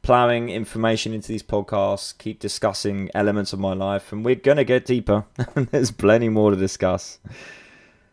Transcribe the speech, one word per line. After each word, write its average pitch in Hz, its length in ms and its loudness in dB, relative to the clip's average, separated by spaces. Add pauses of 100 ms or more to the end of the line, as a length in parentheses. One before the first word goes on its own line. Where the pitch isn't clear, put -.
plowing 120 480 2
information 110 640 -2
into 107 140 -10
these 110 140 -6
podcasts, 98 760 -2
keep - 240 -10
discussing 98 760 -4
elements 104 400 0
of 95 40 -8
my 98 140 -2
life, 98 400 -4
and 107 100 -8
we're 123 120 2
gonna 139 300 4
get 123 200 2
deeper." 104 400 0 (160)
<laughs> - 140 -6
There's 127 360 0
plenty 113 380 4
more 107 220 4
to 98 80 2
discuss. 95 600 -2 (960)